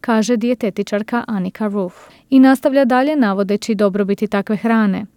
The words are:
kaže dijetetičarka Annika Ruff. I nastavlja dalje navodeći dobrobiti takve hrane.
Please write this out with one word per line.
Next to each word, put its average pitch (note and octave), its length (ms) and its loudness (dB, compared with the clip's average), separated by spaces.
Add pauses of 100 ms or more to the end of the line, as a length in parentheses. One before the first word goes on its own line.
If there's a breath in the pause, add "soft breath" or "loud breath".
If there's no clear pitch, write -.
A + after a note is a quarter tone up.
kaže A3+ 360 0
dijetetičarka A3 880 -4
Annika G3 400 -4
Ruff. G3 280 -4 (340 soft breath)
I C4+ 100 6
nastavlja C4+ 460 4
dalje B3+ 300 0
navodeći G3+ 600 0
dobrobiti G3+ 520 0
takve G#3 280 -2
hrane. G#3+ 500 0 (120)